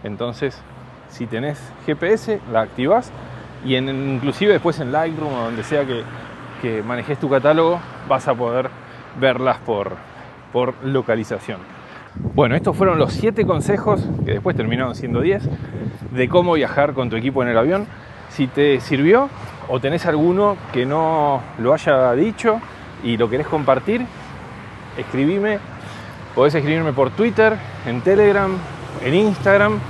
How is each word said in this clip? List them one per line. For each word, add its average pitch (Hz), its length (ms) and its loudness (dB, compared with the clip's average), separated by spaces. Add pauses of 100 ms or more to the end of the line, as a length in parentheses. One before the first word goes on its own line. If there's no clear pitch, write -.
Entonces, 120 580 -6 (480)
si - 160 -10
tenés 131 340 -6 (280)
G 151 80 0
P 170 180 2
S, 220 280 -2 (100)
la 110 100 4
activás 156 500 0 (520)
y 131 120 0
en, 127 120 0 (280)
inclusive 143 360 2
después 165 300 2
en 127 100 -4
Lightroom 156 420 -2
o 120 120 -2
donde 113 180 -4
sea 147 220 0
que, 120 180 -4 (580)
que 110 220 -2
manejes 123 340 -6
tu 143 120 -4
catálogo, 160 500 4 (300)
vas 131 180 0
a 139 80 2
poder 123 340 -2 (500)
verlas 127 400 2
por, 101 340 -2 (580)
por 127 220 0 (100)
localización. 113 760 -2 (560)
Bueno, 131 400 2
estos 170 200 0
fueron 175 240 4
los - 140 4
siete 214 320 2
consejos, 190 600 2 (200)
que - 80 -2
después 165 220 -2
terminaron 117 400 -2
siendo 120 260 -2
diez, 196 260 0 (640)
de 123 180 0
cómo 175 240 4
viajar 143 400 2
con 127 160 -2
tu - 60 -4
equipo 127 260 0
en 123 80 0
el 117 80 4
avión. 180 300 2 (420)
Si 139 180 -2
te 143 340 4
sirvió 175 480 4 (400)
o 127 100 0
tenés 143 260 -2
alguno 175 520 2 (160)
que 123 120 2
no 147 560 2 (160)
lo 117 160 4
haya 131 400 4
dicho 214 460 2 (440)
y 117 140 0
lo 113 120 2
querés 135 180 -2
compartir, 151 580 2 (920)
escribime. 196 640 0 (760)
Podés 143 200 6
escribirme 156 380 0
por 131 180 2
Twitter, 220 440 4 (300)
en 120 160 -2
Telegram, 196 500 4 (520)
en 127 100 0
Instagram. 202 680 4 (100)